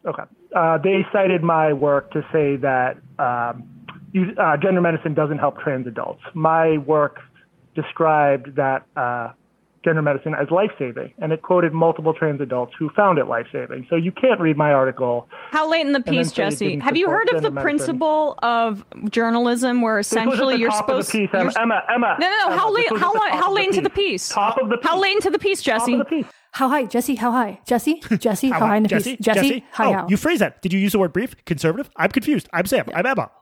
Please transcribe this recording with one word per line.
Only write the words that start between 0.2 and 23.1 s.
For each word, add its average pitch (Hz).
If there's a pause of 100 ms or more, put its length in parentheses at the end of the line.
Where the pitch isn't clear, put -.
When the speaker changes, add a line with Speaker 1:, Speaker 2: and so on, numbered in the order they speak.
Speaker 1:
Uh, 165
they 190
cited 185
my 160
work 143
to 156 (100)
say 143
that, 127 (220)
um, 123 (480)
you, 185
uh, 160
gender 185
medicine 160
doesn't 151
help 143
trans 131
adults. 117 (120)
My 160
work 143 (540)
described 147
that, 135 (120)
uh, 120 (540)
gender 160
medicine 147
as 143
life-saving, 156
and 156
it 160
quoted 175
multiple 160
trans 151
adults 123
who 156
found 190
it -
life-saving. 123
So 170
you 170
can't 254
read 156
my 151
article 127 (260)
Speaker 2:
How 311
late 320
in 285
the 285
Speaker 1:
and 247
then -
Speaker 2:
piece, 254
Speaker 1:
say 220
it 196
Speaker 2:
Jesse? 170
Speaker 1:
didn't 147
Speaker 2:
Have 269
you 370
Speaker 1:
support 381
Speaker 2:
heard 453
of 311
the 440
Speaker 1:
gender 277
medicine. 294
Speaker 2:
principle 302
of 233 (260)
journalism 240
where 220
Speaker 1:
This 208
was 220
at 226
Speaker 2:
essentially 262
Speaker 1:
the 247
Speaker 2:
you're 226
Speaker 1:
top 214
of 262
the 202
Speaker 2:
supposed, -
Speaker 1:
piece, 208
Speaker 2:
you're 190
Speaker 1:
Emma. -
Speaker 2:
s-, -
Speaker 1:
Emma, 226
Emma, 226
Speaker 2:
no, 349
no, 403
no. 403
Speaker 1:
Emma, 320
Speaker 2:
How 440
Speaker 1:
this 403
Speaker 2:
late, 466
Speaker 1:
was 214
Speaker 2:
how -
Speaker 1:
at 208